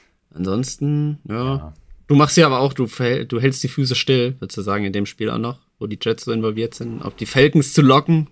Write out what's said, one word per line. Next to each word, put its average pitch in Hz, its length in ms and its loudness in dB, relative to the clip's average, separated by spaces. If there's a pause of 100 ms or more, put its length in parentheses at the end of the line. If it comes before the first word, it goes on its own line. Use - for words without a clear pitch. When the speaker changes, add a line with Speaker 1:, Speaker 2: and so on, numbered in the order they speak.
(320)
Speaker 1:
ansonsten, 143 840 -4 (100)
ja. 127 280 -4
Speaker 2:
Ja. 78 180 -10 (320)
Speaker 1:
Du 147 80 2
machst 143 220 6
ja 165 100 8
aber 131 140 2
auch, 135 140 0
du 131 120 -2
verhäl-, 123 400 -4
du 117 140 -4
hältst 131 240 0
die 131 40 -4
Füße 127 280 -2
still, 127 420 0
würdest - 180 -12
du 104 60 -8
sagen, 101 220 -2
in 95 80 -4
dem 101 140 -2
Spiel 110 240 -6
auch 117 80 -4
noch, 120 200 -6 (220)
wo 107 80 -8
die 104 120 -10
Jets 113 240 -4
so 123 60 -8
involviert 110 440 -4
sind, 117 280 -10
auf - 140 -10
die 107 100 -8
Falcons 143 460 4
zu 151 100 6
locken. 147 500 4